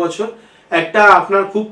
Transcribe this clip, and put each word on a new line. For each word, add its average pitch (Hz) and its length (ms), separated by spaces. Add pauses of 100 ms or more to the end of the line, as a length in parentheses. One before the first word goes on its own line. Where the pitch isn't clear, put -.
বছর। 185 260 (540)
একটা 208 200 (180)
আপনার 196 240 (100)
খুব 214 180